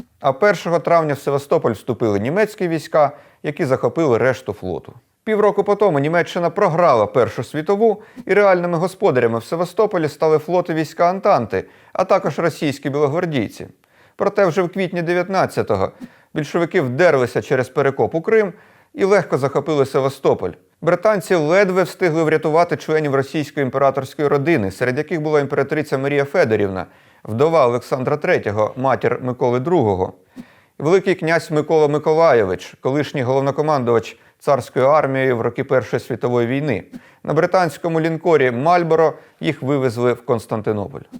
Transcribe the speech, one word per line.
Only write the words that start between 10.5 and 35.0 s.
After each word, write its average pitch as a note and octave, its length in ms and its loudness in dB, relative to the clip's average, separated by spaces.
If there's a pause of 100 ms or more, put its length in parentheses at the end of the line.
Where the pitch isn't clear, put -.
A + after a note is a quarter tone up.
і E3+ 40 -4
війська D#3+ 360 0
Антанти, E3+ 560 0 (280)
а F#3 100 0
також F#3 360 0
російські D3+ 500 -4
білогвардійці. D3 800 -2 (480)
Проте G3+ 300 0
вже E3+ 160 2
в F3 80 -2
квітні F3+ 320 -4
дев'ятнадцятого D#3+ 880 -2 (420)
більшовики D#3+ 480 -2
вдерлися C3+ 600 2
через C3 280 -2
перекоп C3+ 460 0
у E3 60 -4
Крим G#3+ 320 0 (400)
і D4 100 -4
легко F#3+ 340 2
захопили C#3 480 0
Севастополь. C3 640 -2 (320)
Британці F3 540 0
ледве F#3 480 2
встигли E3 400 0
врятувати D#3 540 2
членів D#3 380 -2
російської C#3 500 -2
імператорської C3+ 640 0
родини, C#3 440 0
серед B2+ 260 -2
яких D3+ 240 -4
була D3+ 180 0
імператриця C#3+ 580 -2
Марія C#3 280 0
Федорівна, G2+ 600 0 (380)
вдова C#3+ 440 2
Олександра B2+ 500 -2
Третього, A2 580 0
матір B2+ 460 -2
Миколи B2 380 -2
Другого, B2 540 0 (640)
великий F#3 380 2
князь E3 360 -2
Микола D3+ 360 2
Миколайович, C#3+ 960 2
колишній C#3 420 -2
головнокомандувач C3+ 960 0 (200)
царською C3 460 0
армією C3+ 520 2